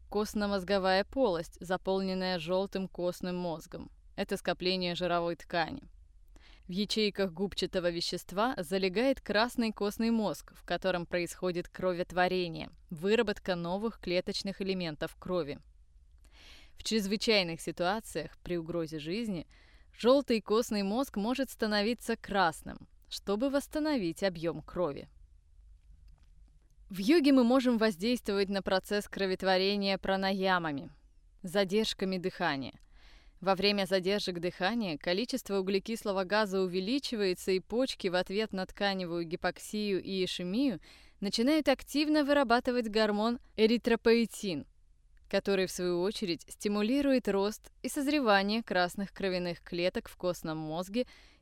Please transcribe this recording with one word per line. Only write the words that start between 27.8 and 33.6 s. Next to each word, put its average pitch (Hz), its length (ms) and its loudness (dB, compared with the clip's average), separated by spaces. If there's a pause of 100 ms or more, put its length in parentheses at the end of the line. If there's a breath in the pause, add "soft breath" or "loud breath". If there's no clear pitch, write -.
на 196 120 -2
процесс 202 460 -2
кроветворения 190 920 0
пранаямами, 190 920 0 (500)
задержками 190 760 0
дыхания. 160 600 -4 (600 soft breath)
Во 185 160 2
время 202 300 2